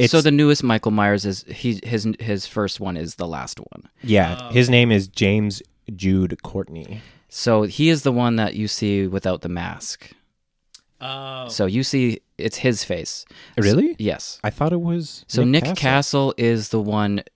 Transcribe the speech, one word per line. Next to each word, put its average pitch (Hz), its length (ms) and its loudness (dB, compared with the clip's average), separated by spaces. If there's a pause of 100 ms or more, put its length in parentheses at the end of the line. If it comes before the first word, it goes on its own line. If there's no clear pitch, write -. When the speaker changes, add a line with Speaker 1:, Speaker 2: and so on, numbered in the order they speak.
Speaker 1:
so 165 100 6
Speaker 2:
it's 151 60 6
Speaker 1:
the 156 80 4
newest 147 320 4
Michael 113 280 2
Myers 101 340 2
is, 98 220 -6
he, 110 360 -4
his, 110 240 -4 (120)
his 104 280 -6
first 101 320 -4
one 92 180 -6
is 82 180 -8
the 87 120 -6
last 71 320 -10
one. - 300 -20 (140)
Speaker 2:
Yeah, 95 380 2
Speaker 3:
Oh. 120 120 -14
Speaker 2:
his 123 160 6
name 120 220 6
is 98 160 4
James 104 540 0 (340)
Jude 92 480 0
Courtney. 95 580 -10 (280)
Speaker 1:
So 110 340 2
he 147 260 2
is 156 140 2
the 135 80 2
one 120 260 2
that 110 180 0
you 107 120 -4
see 101 400 -2
without 92 340 -4
the 85 80 -8
mask. 87 600 -10 (880)
Speaker 3:
Oh. 135 480 -12
Speaker 1:
So 110 180 -2
you 113 180 0
see, 127 380 0 (160)
it's - 200 -4
his 120 260 0
face. - 420 -8 (320)
Speaker 2:
Really? 127 340 4
Speaker 1:
S-, - 80 -6
yes. 98 440 -4
Speaker 2:
I - 80 -2
thought 156 220 -2
it 175 80 0
was 170 460 -4
Speaker 1:
So 123 160 2
Speaker 2:
Nick 139 200 2
Speaker 1:
Nick 170 120 -2
Speaker 2:
Castle. 139 560 0
Speaker 1:
Castle - 60 -6
is 117 320 0
the 110 120 0
one. 104 420 -2 (120)